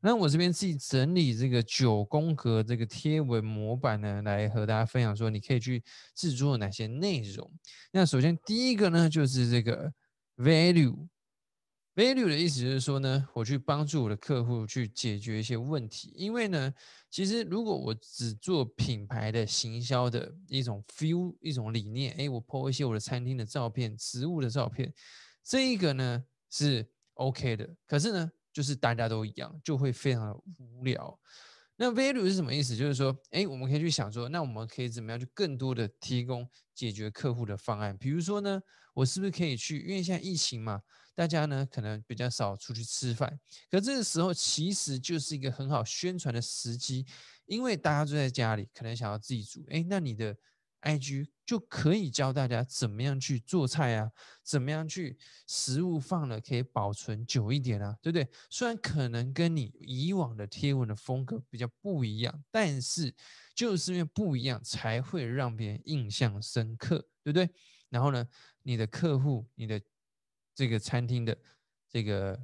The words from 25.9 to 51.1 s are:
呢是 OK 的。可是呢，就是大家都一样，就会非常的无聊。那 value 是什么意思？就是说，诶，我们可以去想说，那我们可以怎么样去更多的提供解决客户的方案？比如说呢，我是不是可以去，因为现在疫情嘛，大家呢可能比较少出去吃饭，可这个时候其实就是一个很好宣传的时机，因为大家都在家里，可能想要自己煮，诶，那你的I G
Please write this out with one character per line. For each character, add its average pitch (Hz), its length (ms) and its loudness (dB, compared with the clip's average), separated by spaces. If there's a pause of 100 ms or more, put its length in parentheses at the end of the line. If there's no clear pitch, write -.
呢 127 300 0 (260)
是 131 400 2 (240)
OK 131 420 -2
的。 107 140 -8 (160)
可 147 140 2
是 208 120 0
呢， 165 200 -2 (200)
就 147 120 -2
是 139 120 -2
大 120 200 4
家 113 120 0
都 110 160 0
一 107 100 -4
样， - 300 -10
就 147 140 0
会 131 160 2
非 135 200 0
常 113 120 -2
的 104 80 -6 (240)
无 123 260 -16
聊。 - 360 -4 (560)
那 240 160 0
value 254 360 2
是 196 60 4
什 185 100 2
么 120 80 0
意 143 120 2
思？ 123 120 0
就 131 120 0
是 143 80 2
说， 135 200 2 (160)
诶， 185 140 0
我 139 100 -6
们 131 140 -4
可 143 60 4
以 151 40 4
去 165 80 0
想 127 240 0
说， 120 180 -4
那 165 120 -2
我 143 60 -2
们 110 200 -6
可 - 140 -8
以 123 80 -2
怎 117 140 -8
么 110 80 -8
样 117 80 -6
去 127 120 -8
更 165 240 -2
多 127 200 -2
的 113 120 0 (120)
提 123 260 -2
供 123 240 -6 (240)
解 117 180 -6
决 107 200 -6
客 131 240 -2
户 120 100 -4
的 101 100 -4
方 104 240 -4
案？ 101 180 -4
比 127 120 -4
如 156 100 0
说 202 220 -2
呢， 196 180 -2 (360)
我 131 100 4
是 156 140 0
不 196 80 -2
是 190 40 0
可 180 140 0
以 139 100 0
去， 143 260 -6
因 - 80 -8
为 190 120 -2
现 180 140 -2
在 - 60 -4
疫 185 140 -4
情 123 260 -2
嘛， 107 180 -4 (360)
大 170 120 2
家 151 180 2
呢 139 240 -2
可 - 120 -6
能 107 260 -4
比 123 60 -8
较 123 160 -2
少 101 260 -2
出 - 200 -14
去 113 80 -8
吃 123 280 -4
饭， 135 260 -2 (340)
可 190 100 4
这 262 160 0
个 233 60 0
时 165 180 0
候 185 100 4
其 165 400 0
实 143 280 -2
就 165 180 -2
是 151 180 -4
一 139 40 -4
个 131 120 -2
很 135 160 -6
好 135 160 2
宣 180 340 -4
传 147 160 -4
的 117 60 -2
时 120 380 -6
机， 131 300 -4 (400)
因 226 160 -4
为 240 120 0
大 156 160 0
家 147 140 4
都 143 100 -4
在 139 140 2
家 113 260 0
里， 101 160 -6
可 - 120 -14
能 113 120 -6
想 117 160 -4
要 107 60 -4
自 110 160 -6
己 110 100 -4
煮， - 260 -16
诶， 165 200 -2
那 196 100 0
你 135 140 -2
的 107 240 -4 (440)
I 151 180 0
G 139 300 -6 (160)